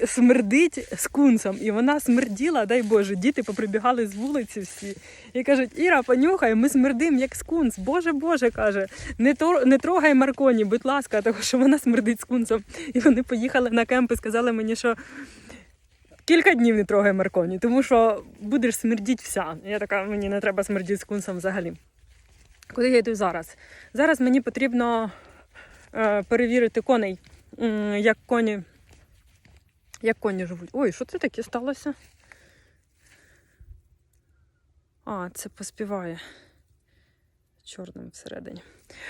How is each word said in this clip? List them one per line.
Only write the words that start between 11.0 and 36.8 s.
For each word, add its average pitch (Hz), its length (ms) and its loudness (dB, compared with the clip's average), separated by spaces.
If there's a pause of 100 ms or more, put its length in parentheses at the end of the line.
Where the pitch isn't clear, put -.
тому 226 180 0
що - 180 0
вона 277 200 6
смердить 233 420 0
скунсом». 233 440 -2 (300)
І 247 60 0
вони 254 220 6
поїхали 247 480 -2
на 233 140 2
кемп 254 280 0
і 226 40 0
сказали 233 360 -2
мені, 220 240 -4
що 233 200 -2 (1300)
кілька 339 280 6
днів 233 220 4
не 202 80 2
трогай 202 280 2
Марконі, 185 460 -2
тому 240 240 2
що 226 420 2 (160)
будеш 226 360 -2
смердіть 226 440 -2
вся. 165 440 -6
Я 208 140 -4
така: 202 260 -2
«Мені 202 240 -4
не 202 120 -2
треба 196 240 -2
смердіти 190 320 -4
скунсом 196 400 -8
взагалі». 175 360 -6 (1000)
Куди 247 160 0
я 247 80 4
йду 226 160 0
зараз? 175 420 -4 (380)
Зараз 294 260 2
мені 254 200 4
потрібно, 240 720 -2 (840)
е, 208 280 0
перевірити 233 580 0
коней, 214 380 0 (420)
м, 208 380 -2
як 220 280 2
коні, 220 360 -2 (1400)
як 220 160 -2
коні 190 280 -6
живуть. 175 260 -14
Ой, 247 200 -2
що 254 120 -12
це - 140 -10
таке - 240 -6
сталося? 269 520 -8 (3000)
А, 185 300 -10
це - 140 -14
поспіває. 190 720 -10 (1500)